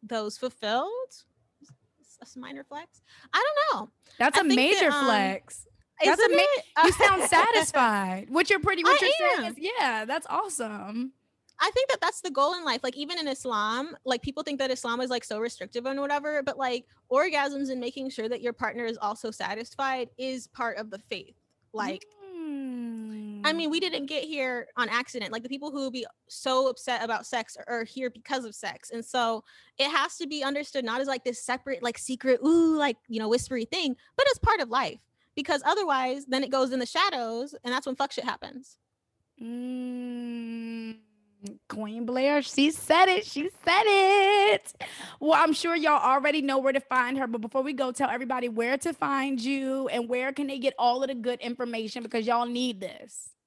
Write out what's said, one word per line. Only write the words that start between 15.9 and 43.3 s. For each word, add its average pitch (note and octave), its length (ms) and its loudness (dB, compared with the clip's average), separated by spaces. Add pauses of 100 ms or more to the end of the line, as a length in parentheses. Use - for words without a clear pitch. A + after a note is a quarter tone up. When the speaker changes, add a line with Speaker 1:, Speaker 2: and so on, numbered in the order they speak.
Speaker 1:
whatever, C#4+ 420 -2
but, C4+ 160 -4
like, B3+ 260 -2 (260)
orgasms C#4+ 600 2
and B3+ 100 -4
making C4 300 -6
sure A3 180 -6
that A#3 140 -6
your A#3+ 100 -2
partner A#3+ 320 -6
is A3+ 160 -6
also A3 300 -4
satisfied A#3+ 880 -6
is C4 300 -6
part A#3 280 -6
of C4+ 140 -10
the G3 80 -12
faith. - 380 -12 (360)
Like, A3 320 -6 (300)
Speaker 2:
Mm. A#3 1120 -8
Speaker 1:
I D4+ 80 2
mean, E4 180 -2
we E4 100 -2
didn't D#4+ 260 -4
get D4 180 -6
here C4 440 -6 (100)
on A#3+ 100 0
accident. A#3 440 -4
Like, A3+ 100 -6
the B3 80 -10
people C#4 200 -8
who C4+ 200 -4
be A#3 160 -8 (220)
so C4 400 0
upset A#3+ 360 -4
about A3+ 220 -4
sex - 320 -6
are, A#3 220 -6
are A3+ 40 -4
here B3+ 240 -8
because B3+ 380 -8
of G#3 80 -14
sex. - 360 -12
And A#3 140 -10
so A3+ 400 -2 (320)
it C#4 140 2
has E4 260 0
to E4+ 100 -8
be D4 160 -4
understood C#4 440 -4
not A#3 160 -2
as, C#4 60 -4
like, C4 160 -4
this B3 180 -4
separate, C4 400 -4
like, A#3+ 160 -2
secret, B3+ 440 0
ooh, D#4+ 360 6
like, C#4+ 180 2 (120)
you A3 100 -4
know, A3 100 -2
whispery A#3 380 0
thing, D#4 280 -2 (220)
but C5 140 6
it's B4 80 2
part A4 220 4
of B3 100 -2
life. A#3+ 300 -2 (360)
Because C#4+ 300 0
otherwise, C#4 600 2
then C4 160 0
it C4+ 80 -4
goes C4 220 2
in C4 60 0
the B3 80 -2
shadows, C4+ 680 -2 (100)
and B3 100 -2
that's C4+ 120 -2
when C4 100 -4
fuck C#4 160 -2
shit - 120 -6
happens. - 540 -10 (640)
Speaker 2:
Mm. A#3+ 1500 -8 (760)
Queen G#3+ 340 -6
Blair, C4+ 380 2
she C#4 280 2
said E4 380 6
it. F#4 160 2
She D4 240 -6 (160)